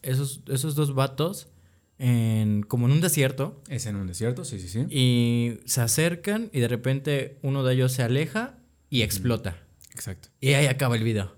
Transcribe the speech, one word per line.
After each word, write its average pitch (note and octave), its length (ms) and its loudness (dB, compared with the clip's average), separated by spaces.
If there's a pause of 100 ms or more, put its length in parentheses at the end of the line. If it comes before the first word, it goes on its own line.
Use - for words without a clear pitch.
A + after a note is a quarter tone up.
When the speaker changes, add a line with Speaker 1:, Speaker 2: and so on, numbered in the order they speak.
Speaker 1:
esos, C3+ 460 -2
esos C3+ 280 -2
dos D3 180 2
vatos C#3 540 -2 (500)
en, A2 640 2
como A#2+ 240 0
en C3 60 4
un D#3 80 4
desierto. C#3+ 680 0
Speaker 2:
Es B2 180 -6
en G#2 100 -6
un F#2+ 100 -4
desierto, A2+ 380 -4
sí, G2 160 -10
sí, F2+ 80 -12
sí. A2+ 220 -4
Speaker 1:
Y A#2+ 760 2
se - 160 -2
acercan F3 720 0
y C3 80 -2
de A#2+ 80 2
repente C3+ 720 -2
uno C3+ 220 -2
de B2+ 100 4
ellos B2+ 180 4
se B2+ 100 -2
aleja D#3+ 560 -2 (320)
y C3 80 2
Speaker 2:
Ujú. G#2+ 80 4
Speaker 1:
explota. G2 500 -2 (380)
Speaker 2:
Exacto. - 340 -12 (120)
Speaker 1:
Y C3+ 120 2
ahí C#3+ 140 4
acaba B2+ 300 2
el A2 60 0
video. G#2+ 360 -2